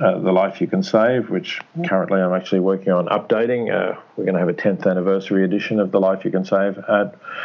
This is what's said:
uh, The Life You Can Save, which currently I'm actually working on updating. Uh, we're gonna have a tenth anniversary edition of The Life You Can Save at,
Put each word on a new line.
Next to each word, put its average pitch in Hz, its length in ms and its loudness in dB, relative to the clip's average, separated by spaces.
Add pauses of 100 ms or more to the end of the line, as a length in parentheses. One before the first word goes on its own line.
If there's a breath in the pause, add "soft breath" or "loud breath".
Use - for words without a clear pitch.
uh, 95 180 2
The 92 140 0
Life 98 300 2
You 85 40 0
Can 95 160 0
Save, 113 460 2
which - 320 -6 (260)
currently 95 360 0
I'm 90 100 0
actually 92 280 0
working 95 300 0
on 90 180 2
updating. 113 640 0
Uh, 95 300 -2 (160)
we're 98 80 -4
gonna 92 140 0
have 87 100 2
a 87 60 -2
tenth 95 320 -2
anniversary 95 580 2
edition 104 340 -2
of 95 140 0
The 101 80 2
Life 95 240 0
You - 60 -2
Can 95 160 -2
Save 98 320 0
at, 101 380 0 (280 loud breath)